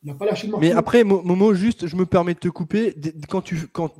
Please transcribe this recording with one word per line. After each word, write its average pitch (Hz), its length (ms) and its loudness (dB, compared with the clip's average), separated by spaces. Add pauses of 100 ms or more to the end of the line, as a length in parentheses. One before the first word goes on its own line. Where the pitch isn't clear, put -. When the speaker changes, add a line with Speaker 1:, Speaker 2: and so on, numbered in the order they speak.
Speaker 1:
il 147 40 -12
n'a 143 80 -10
pas 190 100 -6
lâché 208 220 -2
le 208 40 -6
morceau. 170 140 0
Speaker 2:
Mais 175 80 4
après, 233 320 4
Mo-, 196 160 2
Momo, 190 320 2
juste, 190 340 -2
je 156 80 -8
me 185 100 0
permets 175 280 2
de - 60 -12
te 180 100 -4
couper. 190 420 -2
D-, 151 240 -8 (140)
quand 190 120 -2
tu, 165 260 -8
quand, 165 320 -6